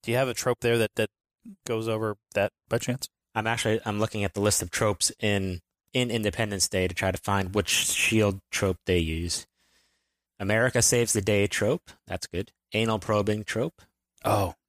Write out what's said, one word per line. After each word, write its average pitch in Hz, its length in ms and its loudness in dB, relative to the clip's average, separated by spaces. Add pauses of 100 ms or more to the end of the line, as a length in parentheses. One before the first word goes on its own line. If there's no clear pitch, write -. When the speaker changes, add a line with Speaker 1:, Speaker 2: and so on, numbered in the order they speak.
Speaker 1:
Do 117 80 -4
you 120 60 2
have 131 120 2
a 113 60 -6
trope - 260 -2
there 117 160 4
that, 110 180 2
that 110 140 0 (560)
goes 113 240 -2
over 110 260 -2 (200)
that 104 160 2 (180)
by 120 80 0
chance? - 320 -4 (240)
Speaker 2:
I'm 110 140 -2
actually, 113 360 0
I'm 104 160 -2
looking 107 240 -2
at 95 120 -4
the 101 40 -4
list 104 220 2
of 87 80 -6
tropes - 500 0
in, 95 420 0 (320)
in 123 180 0
Independence 104 560 -2
Day 92 200 0
to 92 60 -4
try 95 160 0
to 92 80 -2
find 98 380 -2
which 101 140 0
shield 104 680 2 (120)
trope 95 340 0
they 90 140 2
use. 82 480 -4 (920)
America 110 440 2
saves 120 300 2
the 107 80 2
day 104 260 4
trope. - 420 -2 (160)
That's - 220 -8
good. 92 240 -6 (220)
Anal 110 260 0
probing 107 460 0
trope. - 360 -4 (420)
Speaker 1:
Oh. 101 300 0 (160)